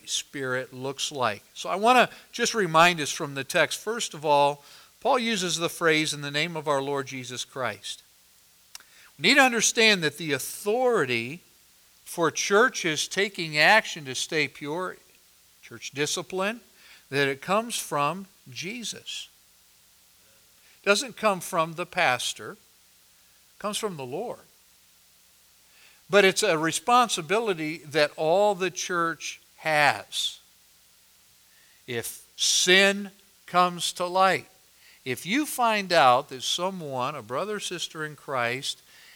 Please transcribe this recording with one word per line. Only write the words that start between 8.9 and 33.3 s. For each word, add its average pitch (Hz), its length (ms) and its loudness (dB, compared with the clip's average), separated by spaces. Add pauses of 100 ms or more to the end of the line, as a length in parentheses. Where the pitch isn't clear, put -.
We 156 120 2
need 262 60 6
to 294 60 8
understand 220 600 4
that 151 160 -2
the 160 120 -4
authority 160 1120 -2 (640)
for 165 240 0
churches 196 760 0
taking 185 500 -4
action 180 480 4
to 131 80 -10
stay 147 340 -2
pure, 151 500 -8 (640)
church - 300 -14
discipline, 185 720 -4 (480)
that 139 180 2
it 135 140 -4
comes 220 340 -2
from 160 500 -2 (240)
Jesus. 180 800 -12 (1500)
It - 60 -6
doesn't 208 300 0
come 196 240 0
from 165 320 -2
the 170 120 -6
pastor. 135 680 -2
It - 1080 -20
comes 202 180 -4
from 196 200 -4
the 135 80 -10
Lord. 165 340 -8 (1700)
But 196 140 6
it's 190 180 4
a 185 160 2
responsibility 170 1200 0
that 147 360 0
all 190 400 2
the 180 160 -4
church 170 720 -6 (160)
has. 147 800 0 (1500)
If 120 360 -8 (160)
sin 196 720 4 (340)